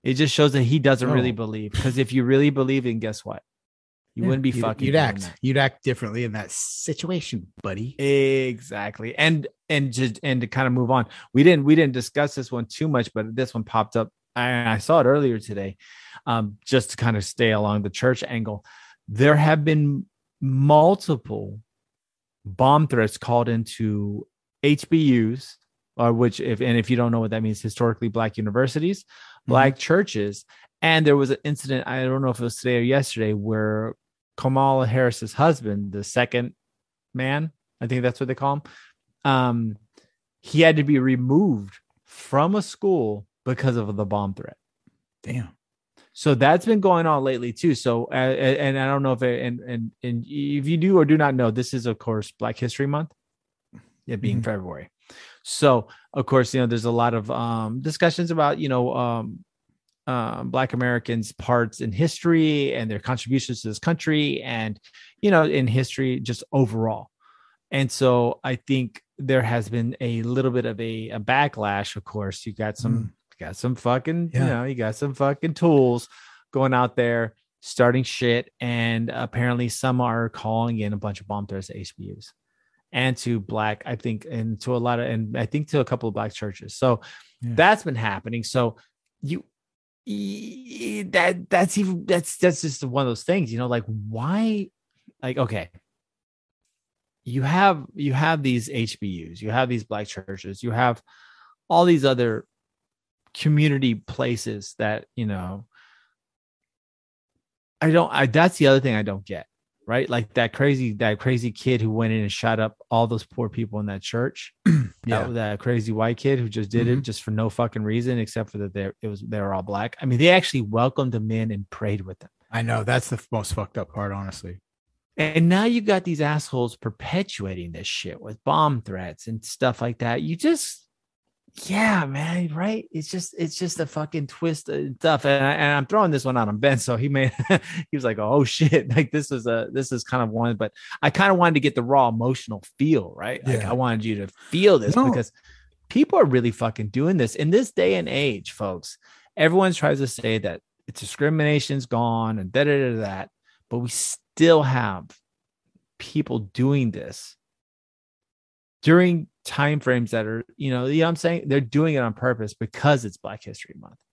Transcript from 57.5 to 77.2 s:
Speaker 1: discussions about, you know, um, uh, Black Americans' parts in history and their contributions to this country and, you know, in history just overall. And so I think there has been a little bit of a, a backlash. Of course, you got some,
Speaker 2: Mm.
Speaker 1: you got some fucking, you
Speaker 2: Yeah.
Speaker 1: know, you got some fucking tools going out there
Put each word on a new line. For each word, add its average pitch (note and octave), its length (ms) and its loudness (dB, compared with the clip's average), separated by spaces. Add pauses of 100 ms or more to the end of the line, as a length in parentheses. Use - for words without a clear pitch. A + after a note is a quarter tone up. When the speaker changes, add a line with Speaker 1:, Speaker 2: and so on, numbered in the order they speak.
Speaker 1:
discussions E3 500 0
about, D3 260 2
you C#3+ 120 -4
know, B2+ 260 0
um, A#2 440 -4 (680)
uh, A#2+ 360 -4
Black B2+ 300 -2
Americans' A#2+ 600 -2
parts A#2+ 480 -2
in A2+ 100 -4
history D#3 840 2
and A2+ 160 -4
their G2+ 100 -4
contributions B2+ 600 -4
to A2+ 60 -8
this G#2+ 120 -8
country D3+ 640 -2
and, A2 380 -6 (420)
you G#3 100 2
know, E3 120 6
in D3 240 2
history C3 520 0
just A#2 320 -6
overall. A2+ 580 0 (640)
And C3+ 200 -2
so B2 520 2
I C3 120 -4
think B2+ 460 -4 (180)
there C3+ 240 2
has A2+ 260 -2
been A#2 320 -2
a A#2 220 -4
little B2+ 280 0
bit A#2+ 140 -2
of A2+ 160 -6
a, A2+ 280 -8
a A2+ 100 -10
backlash. G#2+ 760 0
Of G2+ 100 -12
course, G2 420 -8
you G2+ 60 -12
got G#2+ 240 -6
some, A#2+ 200 -2
Speaker 2:
Mm. A2+ 60 -4 (360)
Speaker 1:
you - 60 -14
got G2 100 -12
some B2+ 200 -4
fucking, D#3+ 580 -2
you B2+ 60 0
Speaker 2:
Yeah. C3 100 2
Speaker 1:
know, A#2+ 140 -2
you C3+ 120 -6
got A2 200 -4
some C#3 180 -6
fucking C#3+ 400 0
tools C3+ 540 4 (440)
going C3 220 2
out B2 220 2
there A#2 400 0 (260)